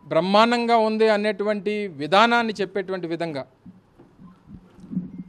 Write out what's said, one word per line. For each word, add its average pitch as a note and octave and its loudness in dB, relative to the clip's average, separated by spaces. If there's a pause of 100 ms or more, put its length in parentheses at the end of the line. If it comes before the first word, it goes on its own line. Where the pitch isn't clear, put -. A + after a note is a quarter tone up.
బ్రహ్మాండంగా A3+ 2
ఉంది A3 2
అనేటువంటి G#3 -2
విధానాన్ని G3+ 2
చెప్పేటువంటి F#3 -4
విధంగా E3 -6 (1800)